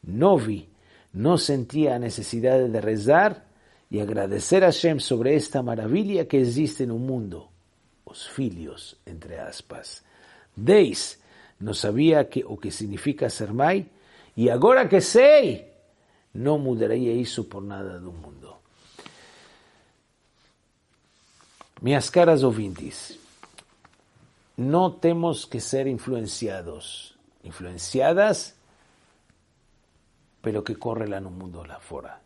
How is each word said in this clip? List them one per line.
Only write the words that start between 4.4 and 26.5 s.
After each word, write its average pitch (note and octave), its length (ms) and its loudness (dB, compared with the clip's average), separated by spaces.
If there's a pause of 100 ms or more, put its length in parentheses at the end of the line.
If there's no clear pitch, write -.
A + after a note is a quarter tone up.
a - 20 8
Hashem D#3+ 320 2
sobre B2 360 0
esta D3 280 0
maravilha C#3 600 -2
que - 120 0
existe C3 480 0
no A#2 140 -4
mundo, A2+ 480 -8 (580)
os - 220 -18
filhos, E2+ 720 -10 (100)
entre E2 320 -16
aspas." - 640 -16 (540)
Dez, C3+ 600 2 (420)
"Não G#2+ 120 -8
sabia C#3 520 2
que, - 200 -4
o G#2 120 -12
que G2+ 140 -10
significa A2+ 600 -4
ser G#2 220 -8
mãe, E3 360 0 (480)
e A#2+ 140 4
agora D#3+ 380 4
que F#3+ 120 6
sei, B3 720 6 (640)
não C#3 240 0
mudaria A#2 540 0
isso A#2+ 320 -4
por G2 180 -14
nada G2 380 -12
do F2+ 100 -16
mundo." D2 420 -20 (3250)
Minhas C3 300 0
caras E3 320 6
ouvintes, G#2+ 760 -4 (1400)
não D#3 340 2
temos E3+ 540 -2
que A#2 160 -10
ser C3+ 260 -4
influenciados, G#2+ 1300 -8 (280)